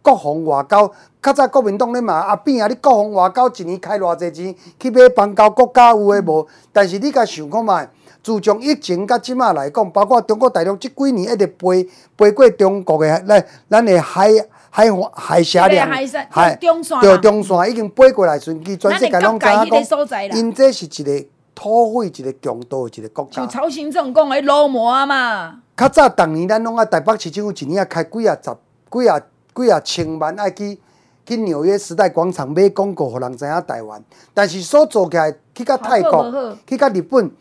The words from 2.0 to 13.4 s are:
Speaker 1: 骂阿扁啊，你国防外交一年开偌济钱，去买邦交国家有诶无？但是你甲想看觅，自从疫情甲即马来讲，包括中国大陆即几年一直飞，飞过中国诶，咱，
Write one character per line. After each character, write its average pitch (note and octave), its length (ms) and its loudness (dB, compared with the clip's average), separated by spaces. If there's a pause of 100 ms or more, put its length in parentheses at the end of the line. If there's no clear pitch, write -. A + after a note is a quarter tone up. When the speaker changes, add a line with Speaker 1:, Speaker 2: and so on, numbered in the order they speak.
Speaker 1:
骂 G#3 120 -4
阿 G3 240 -2
扁 B3+ 260 -2
啊， G#3 40 0
你 A#3+ 80 -4
国 - 160 2
防 G#3+ 200 2
外 F#3 240 2
交 B3 140 2
一 A#3+ 140 -16
年 F3 160 -8
开 F#3+ 200 -6
偌 F3 160 -2
济 E3+ 160 -8
钱， F3+ 240 -12 (240)
去 B3+ 100 -6
买 B3 200 8
邦 G#3 260 0
交 G#3+ 140 6
国 B3 240 2
家 A#3+ 180 8
有 G#3 160 2
诶 G3+ 140 2
无？ D#3 260 -2 (240)
但 G3+ 160 2
是 F#3 120 -6
你 C#4 120 -4
甲 B3 140 0
想 D3+ 240 -10
看 A3 140 -4
觅， F3 240 -2 (340)
自 G#3+ 200 -4
从 G#3+ 200 0
疫 C#4+ 140 -2
情 F#3 320 -6
甲 A#3+ 100 0
即 B3+ 160 -8
马 A#3+ 200 0
来 D3 160 -4
讲， G3 220 -2
包 G3+ 140 0
括 A3+ 160 2
中 G#3+ 160 -2
国 B3+ 120 2
大 F3 140 -2
陆 F#3+ 120 -4
即 A#3 140 -12
几 C#4 240 -2
年 G#3+ 200 -4
一 A3 40 -4
直 F#3+ 100 0 (100)
飞， F#3 300 0 (300)
飞 G#3 160 4
过 A#3+ 160 6
中 G3 340 0
国 D#3+ 140 -2
诶， D#3 280 0
咱， G3+ 200 4 (240)